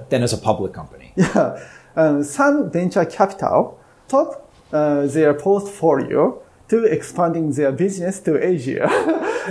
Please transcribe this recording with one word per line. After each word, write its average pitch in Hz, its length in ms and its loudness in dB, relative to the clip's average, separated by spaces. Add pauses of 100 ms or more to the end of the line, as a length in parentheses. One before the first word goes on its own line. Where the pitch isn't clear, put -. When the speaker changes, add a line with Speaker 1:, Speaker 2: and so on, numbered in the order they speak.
Speaker 1:
than 123 140 0
as 117 100 -2
a 104 40 -2
public 104 360 -2
company. - 400 -18
Speaker 2:
<laughs> - 40 -6
Yeah. 156 420 0 (360)
Um, 147 280 2
some 285 460 0
venture 175 360 0
capital - 760 0 (280)
top, - 420 -2 (220)
uh, 147 360 0
their 147 260 2
portfolio 165 1040 0 (300)
to 226 140 4
expanding 165 720 0
their 139 180 0
business 185 500 -2
to 165 100 0 (120)
Asia. 151 440 0
<laughs> 330 360 0 (280)